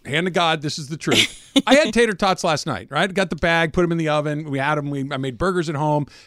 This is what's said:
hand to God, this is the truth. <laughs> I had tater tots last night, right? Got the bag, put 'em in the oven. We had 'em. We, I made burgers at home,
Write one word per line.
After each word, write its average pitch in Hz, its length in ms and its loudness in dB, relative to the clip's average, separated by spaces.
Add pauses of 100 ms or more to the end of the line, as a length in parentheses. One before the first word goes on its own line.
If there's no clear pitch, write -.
hand 151 220 -2
to 185 60 -2
God, 160 320 0
this - 160 -6
is 143 80 -12
the 156 100 -8
truth. - 540 -2 (100)
<laughs> - 60 -2
I 247 80 6
had 311 180 4
tater 226 220 4
tots 190 280 0
last 160 220 0
night, 113 240 -6
right? 175 240 -2
Got 190 160 0
the 180 60 -6
bag, 165 360 2
put 180 120 2
'em 170 80 2
in 170 80 0
the 156 100 0
oven. 151 400 -2
We 139 80 -2
had 147 220 0
'em. 143 100 -4
We, 139 120 -4 (100)
I 139 60 -6
made 131 200 -4
burgers 175 320 0
at 156 60 -2
home, 147 320 0 (200)